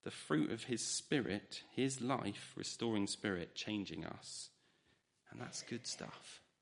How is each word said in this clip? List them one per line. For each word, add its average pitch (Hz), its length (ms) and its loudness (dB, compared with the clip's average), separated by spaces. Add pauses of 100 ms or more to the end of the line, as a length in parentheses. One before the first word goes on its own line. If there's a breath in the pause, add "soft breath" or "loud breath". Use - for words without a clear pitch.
The - 80 -4
fruit - 400 4
of 113 120 -2
his 120 220 0
spirit, - 760 0 (120)
his 131 260 2
life, 117 540 0
restoring 107 520 2
spirit, 92 480 0
changing 92 500 -2
us. - 440 -8 (800 soft breath)
And - 100 -10
that's - 220 -4
good 117 240 -4
stuff. - 560 -8 (200)